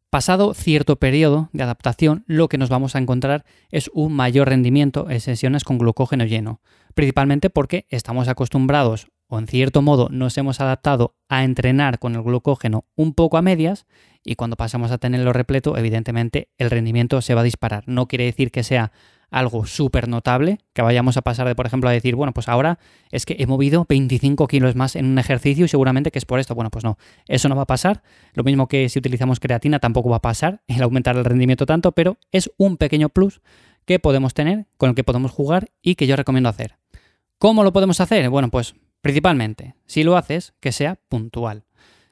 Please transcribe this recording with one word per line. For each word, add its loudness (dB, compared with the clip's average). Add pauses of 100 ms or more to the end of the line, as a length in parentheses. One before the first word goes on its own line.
(100)
pasado 2
cierto 0
periodo 2
de -4
adaptación, 0
lo 2
que -2
nos 0
vamos -2
a -2
encontrar -2 (240)
es -4
un 0
mayor 2
rendimiento 2
en -4
sesiones -2
con -2
glucógeno 0
lleno, -6 (340)
principalmente 2
porque -2
estamos -4
acostumbrados 0 (180)
o -6
en -6
cierto 2
modo 4
nos -4
hemos -2
adaptado -2 (120)
a 0
entrenar 0
con -6
el -6
glucógeno -2 (100)
un 0
poco 2
a 2
medias 0 (380)
y -6
cuando -6
pasamos -4
a -4
tenerlo 0
repleto, 0
evidentemente -2
el -2
rendimiento 0
se -2
va 2
a 2
disparar. -4
No -2
quiere -2
decir -2
que -4
sea 0 (400)
algo -2
súper -2
notable, 0 (140)
que -2
vayamos 2
a 0
pasar -4
de, 0
por -6
ejemplo, 0
a 2
decir, 0
"Bueno, -2
pues -8
ahora 0 (320)
es -6
que -6
he 0
movido 2
veinticinco 0
kilos 2
más -2
en -2
un 2
ejercicio 0
y 2
seguramente 2
que -6
es -6
por -2
esto". -6
Bueno, -4
pues -8
no, -2 (300)
eso 0
no 0
va 0
a -2
pasar. 0 (300)
Lo -4
mismo 2
que 0
si -4
utilizamos -2
creatina 0
tampoco 0
va 2
a -2
pasar -2
el -2
aumentar 0
el 0
rendimiento 2
tanto, 2
pero 0 (160)
es 0
un 2
pequeño 0
plus 0 (420)
que 2
podemos 2
tener, -2 (120)
con 2
el 0
que -2
podemos -2
jugar -2 (140)
y 0
que 0
yo 2
recomiendo 0
hacer. -8 (640)
¿Cómo 4
lo 4
podemos 2
hacer? 2
Bueno, 0
pues -4 (280)
principalmente, -2 (100)
si -2
lo 4
haces, -4
que -4
sea -4 (120)
puntual, -8 (440)